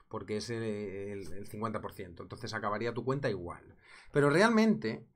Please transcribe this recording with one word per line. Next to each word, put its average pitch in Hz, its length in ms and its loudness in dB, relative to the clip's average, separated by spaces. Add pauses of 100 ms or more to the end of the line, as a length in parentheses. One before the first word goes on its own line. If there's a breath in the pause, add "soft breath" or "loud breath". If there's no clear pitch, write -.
porque 107 300 -4
es 107 100 -6
el, 113 140 -4
el, 101 680 -6
el 101 140 -6
cincuenta 107 360 -4
por - 100 -8
ciento, 92 300 -12
entonces 104 320 -8
acabaría 107 400 -2
tu 113 100 -4
cuenta 135 240 0
igual. 87 480 -6 (340 loud breath)
Pero 143 200 6
realmente, 208 840 4